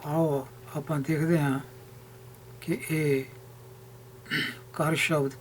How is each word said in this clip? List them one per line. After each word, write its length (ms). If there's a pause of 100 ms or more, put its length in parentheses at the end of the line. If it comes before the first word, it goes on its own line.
ਆਓ 420 (280)
ਆਪਾਂ 240
ਦੇਖਦੇ 400
ਹਾਂ 200 (1000)
ਕਿ 160 (120)
ਇਹ 340 (1500)
ਘਰ 220
ਸ਼ਬਦ 460